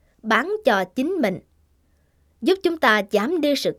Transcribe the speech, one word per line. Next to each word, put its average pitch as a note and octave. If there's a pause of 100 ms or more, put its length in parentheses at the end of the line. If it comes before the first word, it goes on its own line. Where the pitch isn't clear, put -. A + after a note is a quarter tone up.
(240)
bán A3 (120)
cho G3
chính C4
mình, A3+ (1000)
giúp F#4
chúng E4+
ta G#3+
giảm C#4
đi C#4+
sự -